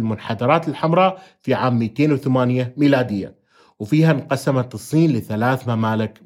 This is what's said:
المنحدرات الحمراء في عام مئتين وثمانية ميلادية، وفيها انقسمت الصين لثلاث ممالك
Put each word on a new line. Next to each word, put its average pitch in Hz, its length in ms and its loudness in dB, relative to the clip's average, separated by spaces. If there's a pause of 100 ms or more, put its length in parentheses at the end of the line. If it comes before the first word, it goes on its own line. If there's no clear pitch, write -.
المنحدرات 120 680 -2
الحمراء 175 540 0 (180)
في 123 140 -2
عام 120 240 0
مئتين 143 340 0
وثمانية 127 640 0
ميلادية، 123 580 0 (440)
وفيها 156 320 2
انقسمت 131 640 -2
الصين 156 380 0
لثلاث 120 560 -2
ممالك 110 580 -2